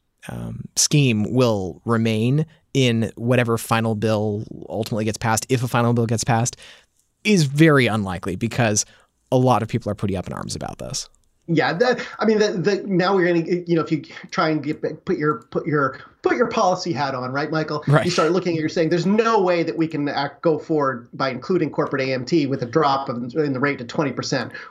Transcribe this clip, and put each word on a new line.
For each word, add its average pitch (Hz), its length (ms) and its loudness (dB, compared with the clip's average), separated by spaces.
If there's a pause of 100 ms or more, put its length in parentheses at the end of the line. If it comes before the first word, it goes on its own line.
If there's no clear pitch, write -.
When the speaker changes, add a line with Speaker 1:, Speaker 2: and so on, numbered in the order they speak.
(300)
Speaker 1:
um, 117 340 -10 (100)
scheme 117 600 2
will 110 500 0
remain 113 600 2 (260)
in 117 440 2
whatever 117 420 2
final 113 360 0
bill 107 500 0 (260)
ultimately 107 340 -4
gets 107 140 -2
passed, 113 320 0
if 127 120 2
a 123 60 -4
final 120 240 2
bill 117 140 2
gets 113 180 -2
passed, 117 320 0 (680)
is 196 200 4
very 143 440 6
unlikely 95 480 -2
because 110 500 0 (440)
a 131 60 4
lot 127 260 4
of 113 60 -6
people 113 220 -4
are 101 40 -2
pretty 98 220 -4
up 87 100 -6
in - 60 -10
arms - 240 -8
about - 220 -10
this. - 320 -10 (400)
Speaker 2:
Yeah, 165 220 2
that, 240 340 0 (120)
I 214 80 0
mean, 214 140 4
the, 208 80 4
the, 190 380 0
now 190 280 2
we're 180 120 4
gonna, 175 400 0
you 170 80 2
know, 160 60 2
if 151 100 -2
you 147 120 -2 (280)
try 160 200 0
and 151 120 0
get, 151 200 -6 (240)
put 180 100 0
your, 151 340 -2
put - 160 -4
your, 143 320 0 (220)
put 359 160 2
your 240 120 2
policy 185 440 0
hat 135 220 -2
on, 127 180 -6
right, 147 180 -4
Michael? 156 380 -2
Speaker 1:
Right. 151 160 6
Speaker 2:
You 170 60 0
start 170 220 2
looking 180 220 -2
at, 160 60 -2
you're 165 80 -2
saying, 165 220 0
"There's 170 160 0
no 220 340 4
way 175 220 2
that 156 160 -4
we 160 100 0
can 147 220 -4
act, 139 320 -6
go 156 160 2
forward 135 560 -2
by 135 160 -2
including 160 400 -2
corporate 147 320 -2
A 131 100 -2
M 123 140 -4
T 160 200 2
with 135 160 -2
a 120 40 -6
drop 139 420 0
of, 120 260 -8
in 147 200 -2
the 123 60 -2
rate 143 180 0
to 135 80 -10
twenty 143 260 -2
percent. 127 400 -4 (180)